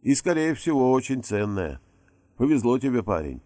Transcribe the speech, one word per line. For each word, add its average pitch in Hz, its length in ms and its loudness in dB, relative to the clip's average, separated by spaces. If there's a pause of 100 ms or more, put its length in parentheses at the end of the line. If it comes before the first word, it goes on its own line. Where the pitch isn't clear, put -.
И, 139 140 2
скорее 160 400 0
всего, 131 360 2
очень 131 300 0
ценная. 101 600 -4 (560)
Повезло 127 420 2
тебе, 123 240 -2
парень. 78 420 -4